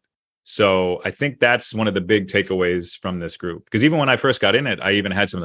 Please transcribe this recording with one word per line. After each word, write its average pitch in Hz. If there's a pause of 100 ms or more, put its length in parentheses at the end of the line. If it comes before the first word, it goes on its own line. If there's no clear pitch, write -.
(440)
So 92
I 95
think 139
that's 123
one 110
of 104
the 98
big 98
takeaways 90
from 90
this 85
group. 85
'Cause 113
even 156
when 139
I 123
first 131
got 101
in 139
it, 107
I 98
even 101
had 98
someone 90